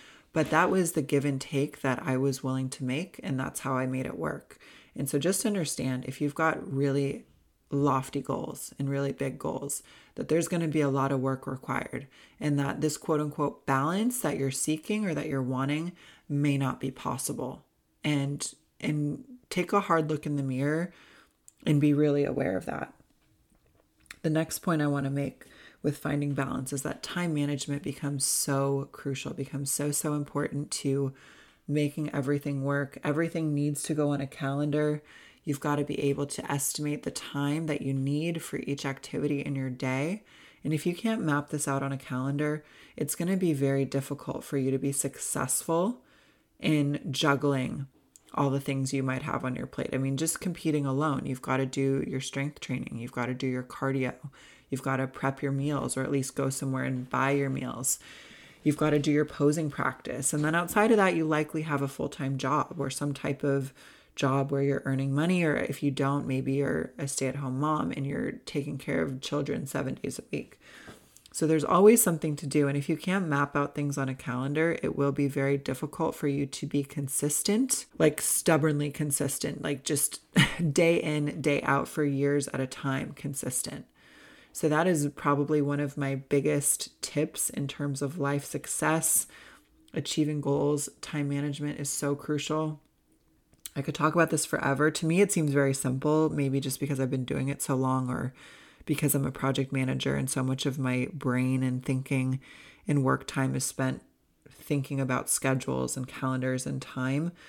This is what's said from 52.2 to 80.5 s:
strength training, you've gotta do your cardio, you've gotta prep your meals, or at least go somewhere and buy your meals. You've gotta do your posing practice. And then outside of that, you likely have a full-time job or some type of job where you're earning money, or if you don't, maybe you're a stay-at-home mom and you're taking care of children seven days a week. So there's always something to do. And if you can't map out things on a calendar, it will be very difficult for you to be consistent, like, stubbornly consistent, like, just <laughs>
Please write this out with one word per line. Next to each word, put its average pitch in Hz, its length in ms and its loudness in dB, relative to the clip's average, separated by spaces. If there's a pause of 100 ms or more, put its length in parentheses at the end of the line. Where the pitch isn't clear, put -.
strength 143 380 -6
training, - 380 -6
you've 117 140 -8
gotta 123 220 -4
do 127 140 -4
your 127 160 -2
cardio, 131 520 -2 (540)
you've 131 120 -4
gotta 135 260 0
prep 135 340 -4
your 139 100 -2
meals, 139 440 -2
or 135 60 0
at 135 100 -2
least 135 240 0
go 139 140 2
somewhere 131 340 -2
and 127 260 -4
buy 131 220 2
your 139 180 2
meals. 131 500 -4 (640)
You've 147 140 4
gotta 151 200 4
do 147 140 2
your 147 140 4
posing 151 440 2
practice. - 640 -4
And 151 100 0
then 156 120 2
outside 190 360 4
of 220 60 8
that, 190 180 6
you 160 100 2
likely 156 380 0
have 147 180 0
a 139 60 0
full-time 139 500 -4
job 139 420 0
or 139 100 -2
some 143 240 -2
type 143 300 -4
of 139 300 2 (420)
job 139 360 2
where 139 120 2
you're 139 220 2
earning 135 280 0
money, 175 300 4
or 156 120 4
if - 280 -2
you 143 80 2
don't, 139 360 0
maybe 135 260 0
you're 147 440 0
a 143 100 -4
stay-at-home 135 520 -2
mom 156 320 0
and 139 140 -4
you're 143 280 -2 (120)
taking 143 320 -4
care 143 240 -2
of 139 200 -2
children 147 460 -2
seven 139 280 -4
days - 220 -6
a - 140 -12
week. - 280 -8 (720)
So 160 140 0
there's 156 160 4
always 208 380 8
something 156 340 2
to 151 100 -10
do. 143 220 4
And 139 100 2
if 143 100 -2
you 165 80 2
can't 185 320 0
map 143 280 0
out 143 180 0
things 143 240 -2
on 135 100 0
a 131 60 -4
calendar, 143 680 0
it 151 120 -2
will 139 160 2
be 139 160 2
very 139 300 2
difficult - 560 -2
for - 140 -2
you 143 180 0
to 143 220 -8
be 143 160 0
consistent, 147 1040 0 (120)
like, 156 240 4
stubbornly 147 720 2
consistent, 151 720 -2
like, 143 200 -4
just - 380 -2 (240)
<laughs> 160 280 0